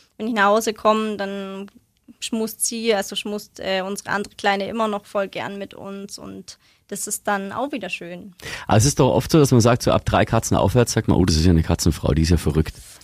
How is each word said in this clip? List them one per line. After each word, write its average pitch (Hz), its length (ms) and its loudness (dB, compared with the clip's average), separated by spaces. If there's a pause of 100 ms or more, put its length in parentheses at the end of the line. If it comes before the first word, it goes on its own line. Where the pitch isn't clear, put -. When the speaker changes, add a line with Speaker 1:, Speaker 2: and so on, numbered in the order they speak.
(160)
Speaker 1:
wenn 220 120 -8
ich 247 60 -4
nach 202 100 4
Hause 214 280 2
komme, 214 440 0
dann 196 520 -10 (520)
schmust 220 440 -6
sie, 226 300 0
also 202 220 -4
schmust, 208 420 -10
äh, 190 260 -4
unsere 196 260 -8
andere 202 260 -6
Kleine 196 320 -2
immer 220 180 -2
noch 208 180 -4
voll 196 220 -4
gern 190 320 -10
mit 196 160 -14
uns 196 440 -14
und 196 400 -18 (280)
das - 220 -10
ist - 200 -8
dann 196 240 -4
auch 247 200 -6
wieder 214 160 -8
schön. 180 460 -14 (340)
Speaker 2:
Aber - 80 4
es 107 80 6
ist 143 160 0
doch 131 120 4
oft - 200 0
so, 165 60 8
dass 139 140 6
man 123 80 8
sagt, 120 220 4
so - 100 0
ab 98 120 0
drei 98 200 2
Katzen - 320 0
aufwärts, 113 360 4
sagt 113 160 -2
man, 98 100 4
oh, 92 60 6
das 90 120 4
ist 78 80 4
ja 92 60 6
eine 82 120 6
Katzenfrau, - 520 0
die 78 80 2
ist 80 80 2
ja 87 60 4
verrückt. 78 380 0 (300)